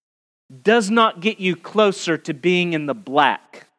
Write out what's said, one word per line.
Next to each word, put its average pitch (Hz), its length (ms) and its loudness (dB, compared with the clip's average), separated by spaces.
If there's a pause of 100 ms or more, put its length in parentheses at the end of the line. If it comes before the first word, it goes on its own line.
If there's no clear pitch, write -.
(600)
does 214 280 2
not 220 320 2
get 208 180 -4
you 185 160 0
closer 196 640 0
to 160 140 -8
being 175 400 0
in 151 120 -4
the 139 80 -4
black 127 760 -2 (120)